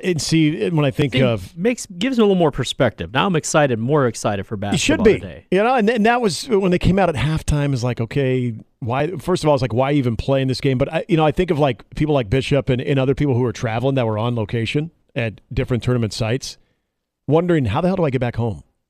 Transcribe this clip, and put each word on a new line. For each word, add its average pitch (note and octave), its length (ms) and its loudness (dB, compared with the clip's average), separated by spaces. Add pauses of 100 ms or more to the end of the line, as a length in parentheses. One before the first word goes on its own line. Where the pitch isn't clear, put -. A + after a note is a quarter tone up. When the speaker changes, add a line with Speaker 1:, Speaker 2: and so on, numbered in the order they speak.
Speaker 1:
and F3+ 180 -2
see, D#3+ 420 2
and F3+ 120 0
when D3 80 2
I C3+ 80 2
think C#3+ 220 -2
Speaker 2:
See, - 80 2
Speaker 1:
of A2+ 340 -2
Speaker 2:
makes, A3+ 300 -2
gives G#3+ 300 -4
me A#3 60 4
a - 40 6
little F#3+ 120 4
more D#3+ 140 2
perspective. A2+ 600 -2
Now D3 140 0
I'm F#3+ 80 0
excited, D3 440 2
more C3 280 2
excited G#2+ 400 -4
for - 80 -10
Speaker 1:
It G#2 240 -2
should - 200 0
Speaker 2:
basketball A3 60 2
Speaker 1:
be. G3+ 100 6
Speaker 2:
today. - 360 -10
Speaker 1:
You F#3+ 140 2
know, B3+ 100 2
and, A3+ 160 2
and A3 160 2
that A#3+ 140 4
was, G#3+ 280 -2
when G3 220 2
they F3+ 80 2
came F3 200 2
out F#3 100 4
at E3 80 -2
halftime, C#3+ 580 -2
is A2+ 80 -4
like, B2 180 -2
okay, B2+ 540 -2 (240)
why? C#3+ 380 -4
First F3 260 -2
of D#3 60 2
all, D3 60 6
it's C3 80 0
like, A#2 100 -2
why C3 200 0
even B2 240 0
play C3+ 260 0
in C3+ 60 -2
this B2+ 120 -2
game? C3+ 180 0
But C#3 140 0
I, D#3+ 160 -2
you D#3+ 80 2
know, D#3 80 4
I D3+ 80 4
think F#3 180 0
of, D#3 80 0
like, C#3 380 0
people D3+ 180 0
like A#2+ 160 0
Bishop C3+ 380 0
and, B2+ 120 2
and C#3 180 0
other C3 160 2
people C#3+ 200 0
who A#2 60 2
were B2 120 0
traveling A#2+ 440 -2
that B2 100 0
were G#2+ 120 0
on A#2 180 -2
location A#2 540 -4 (260)
at A#2 240 -6 (120)
different B2 300 -2
tournament A#2+ 300 0
sites, A#2 440 -4 (680)
wondering, E3 380 2
"How A2+ 160 -2
the F3 80 2
hell F#3+ 80 0
do F3+ 80 0
I D3 60 0
get B2+ 100 -2
back A#2+ 160 -4
home?" A2 260 -4 (280)